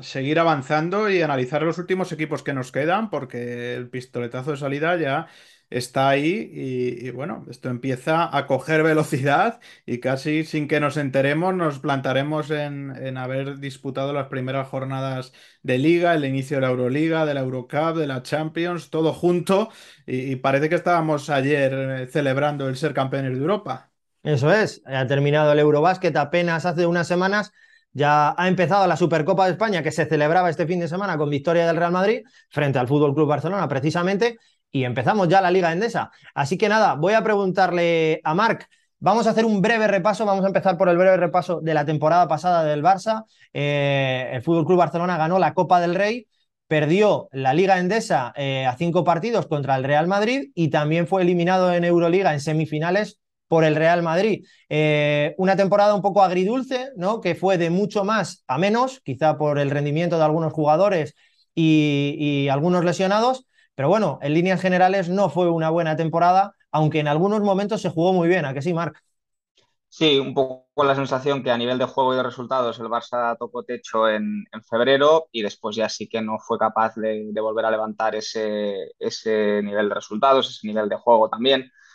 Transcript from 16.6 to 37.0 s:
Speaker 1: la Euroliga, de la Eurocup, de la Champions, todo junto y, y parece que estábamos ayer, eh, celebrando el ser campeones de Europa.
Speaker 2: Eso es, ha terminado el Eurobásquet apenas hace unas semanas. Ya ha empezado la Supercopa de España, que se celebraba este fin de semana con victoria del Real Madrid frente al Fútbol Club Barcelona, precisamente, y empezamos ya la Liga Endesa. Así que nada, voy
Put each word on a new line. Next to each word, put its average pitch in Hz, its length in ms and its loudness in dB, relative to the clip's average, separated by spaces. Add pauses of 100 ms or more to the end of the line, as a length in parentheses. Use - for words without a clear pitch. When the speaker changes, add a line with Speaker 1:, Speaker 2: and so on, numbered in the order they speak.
Speaker 1:
la 131 80 2
Euroliga, 147 540 0
de 147 100 -2
la 139 60 -4
Eurocup, 135 560 -4
de 151 120 -2
la 131 140 -6
Champions, 160 680 -4
todo 160 220 0
junto 175 580 0 (340)
y, 131 280 -6
y 131 40 -4
parece 139 320 2
que 165 60 0
estábamos 160 560 0
ayer, 139 420 2
eh, 135 360 -6
celebrando 139 600 0
el 127 80 -4
ser 147 160 -4
campeones 135 420 -2
de 127 40 -4
Europa. 165 500 -4 (360)
Speaker 2:
Eso 147 280 2
es, 208 320 0
ha 131 240 -2
terminado 143 440 4
el 147 60 4
Eurobásquet 151 580 2
apenas 165 480 0
hace 175 220 0
unas 170 220 0
semanas. 190 420 0 (420)
Ya 147 460 2
ha 180 100 0
empezado 185 380 2
la 170 100 2
Supercopa 165 480 2
de 185 60 4
España, 185 320 -2
que 147 80 -2
se 151 160 0
celebraba 160 420 2
este 165 160 -2
fin 175 140 -2
de 170 80 -2
semana 180 320 -4
con 147 100 -2
victoria 165 380 0
del 165 100 2
Real 175 140 0
Madrid 196 320 0 (260)
frente 139 300 0
al 123 80 0
Fútbol 143 280 2
Club 151 140 2
Barcelona, 156 400 -2
precisamente, 175 680 -2 (320)
y 131 140 -2
empezamos 143 440 0
ya 190 140 6
la 175 80 2
Liga 180 220 2
Endesa. 175 380 -4 (240)
Así 143 220 -2
que 208 120 2
nada, 208 260 4
voy 165 200 2